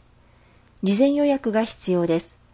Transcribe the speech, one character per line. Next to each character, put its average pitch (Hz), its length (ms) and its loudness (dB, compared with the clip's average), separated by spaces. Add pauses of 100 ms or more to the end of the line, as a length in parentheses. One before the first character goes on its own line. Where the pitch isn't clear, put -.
(840)
事 196 160 0
前 277 140 4
予 285 120 0
約 269 260 0
が 220 140 0
必 - 280 -6
要 175 140 0
で 165 140 0
す。 - 180 -20 (160)